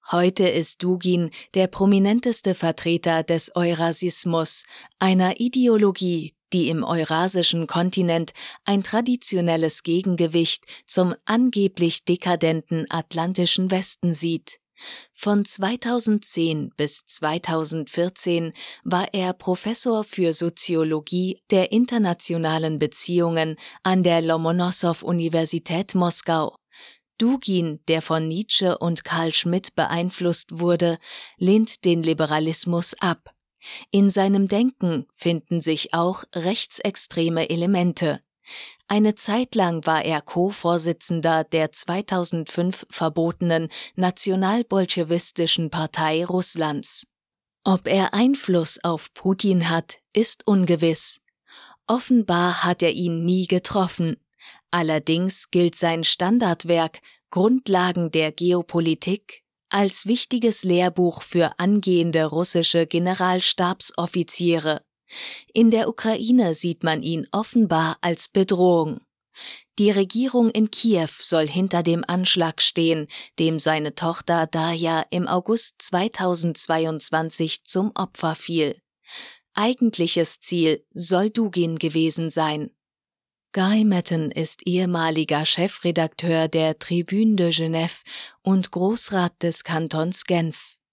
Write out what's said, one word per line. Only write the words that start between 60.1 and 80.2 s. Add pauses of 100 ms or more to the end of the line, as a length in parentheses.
Lehrbuch
für
angehende
russische
Generalstabsoffiziere. (720)
In
der
Ukraine
sieht
man
ihn
offenbar
als
Bedrohung. (760)
Die
Regierung
in
Kiew (100)
soll
hinter
dem
Anschlag
stehen, (300)
dem
seine
Tochter
Darja
im
August
zweitausendzweiundzwanzig
zum
Opfer
fiel. (720)
Eigentliches